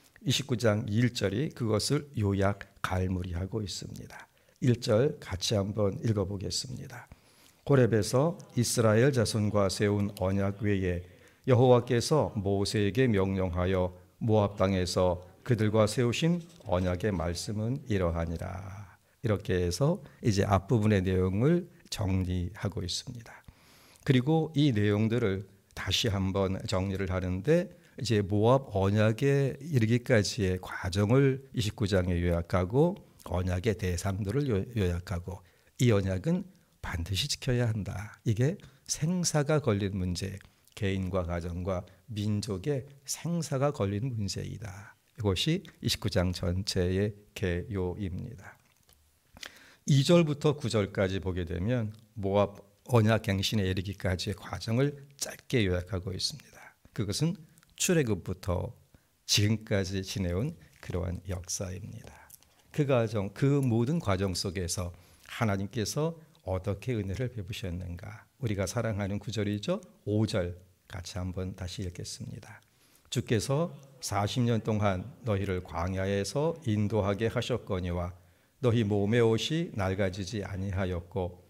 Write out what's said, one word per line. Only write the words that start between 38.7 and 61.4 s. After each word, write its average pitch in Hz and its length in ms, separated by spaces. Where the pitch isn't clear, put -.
생사가 160 720
걸린 101 380
문제, 92 400
개인과 95 480
가정과 87 640
민족의 104 800
생사가 147 640
걸린 107 440
문제이다. 98 800
이것이 110 440
이십구 - 280
장 90 220
전체의 92 840
개요입니다. 92 1200
이 139 160
절부터 151 520
구 120 140
절까지 98 500
보게 92 240
되면 104 500
모압 98 500
언약 110 360
갱신에 101 400
이르기까지의 92 720
과정을 123 720
짧게 - 480
요약하고 90 460
있습니다. - 640
그것은 135 420
출애굽부터 95 1000
지금까지 101 760
지내온 98 520
그러한 87 460
역사입니다. 92 1000